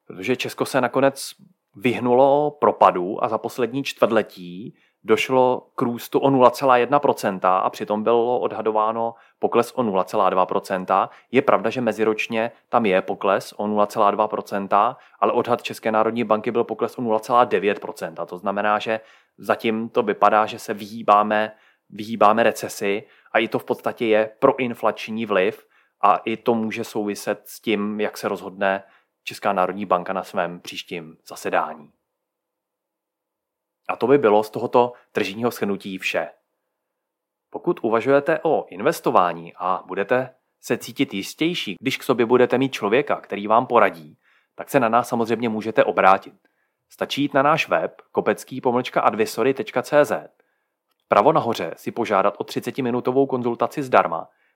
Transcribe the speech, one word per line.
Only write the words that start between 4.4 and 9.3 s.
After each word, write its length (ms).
došlo 680
k 80
růstu 360
o 120
nula 200
celá 260
jedna 220
procenta 600
a 120
přitom 320
bylo 380
odhadováno 760